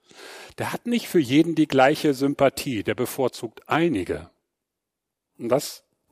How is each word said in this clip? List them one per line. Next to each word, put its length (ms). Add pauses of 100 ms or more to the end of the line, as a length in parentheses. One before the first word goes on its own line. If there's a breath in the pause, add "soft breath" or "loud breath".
(580 loud breath)
Der 140
hat 140
nicht 220
für 100
jeden 380
die 100
gleiche 480
Sympathie. 720
Der 100
bevorzugt 760
einige. 640 (1080)
Und 100
das 340 (300)